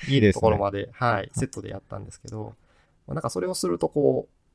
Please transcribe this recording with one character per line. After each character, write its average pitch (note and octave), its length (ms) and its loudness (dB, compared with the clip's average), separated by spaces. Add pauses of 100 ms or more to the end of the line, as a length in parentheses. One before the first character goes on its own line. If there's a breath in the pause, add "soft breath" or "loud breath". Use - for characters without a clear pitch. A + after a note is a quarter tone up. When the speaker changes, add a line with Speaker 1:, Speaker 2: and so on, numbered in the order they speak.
Speaker 1:
い C3+ 80 2
い B2+ 60 6
で G2+ 100 8
す - 40 0
ね。 - 40 -4
Speaker 2:
と - 0 -
こ A2 100 6
ろ G#2 80 4
ま G2+ 120 0
で、 G2+ 220 -6
は A#2 280 0
い、 G2+ 140 -10
セ - 100 -2
ッ - 60 -6
ト - 100 -12
で G#2 80 -12
や G2 100 -10
っ - 80 -14
た G#2 120 -12
ん G2+ 80 -12
で F#2+ 40 -18
す - 120 -20
け A2+ 60 -16
ど、 A2 260 -12 (520)
ま C#3+ 60 -10
あ、 - 20 -6
な D3 40 -4
ん D#3+ 40 -6
か B2 60 -4
そ F3+ 120 -4
れ F3+ 60 -2
を F3+ 80 -4
す - 140 -2
る F3 100 -2
と D#3+ 120 -2
こ C3+ 380 2 (260)